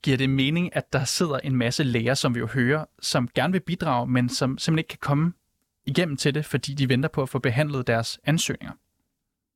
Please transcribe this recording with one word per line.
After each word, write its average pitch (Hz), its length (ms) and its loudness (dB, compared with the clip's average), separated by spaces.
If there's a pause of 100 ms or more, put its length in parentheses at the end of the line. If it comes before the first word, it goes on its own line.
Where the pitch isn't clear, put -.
giver 131 140 2
det 131 120 2
mening, 143 460 0
at - 180 -4
der - 100 0
sidder 147 340 0
en 135 180 -2
masse 120 280 0
læger, 120 300 0
som 135 220 0
vi 117 40 -4
jo 117 140 -2
hører, 135 320 2 (140)
som 127 360 0
gerne 143 180 2
vil 190 140 0
bidrage, 139 400 -2
men 127 220 2
som 131 280 -2
simpelthen 160 220 0
ikke 160 80 -4
kan - 120 -14 (100)
komme 156 240 2 (520)
igennem 147 320 0
til 143 180 0
det, 151 100 -2
fordi 139 280 -4
de 139 160 2
venter 135 240 2
på 151 80 0
at 131 80 -2
få 135 100 -2
behandlet 135 480 0
deres 117 380 0
ansøgninger? - 480 0 (840)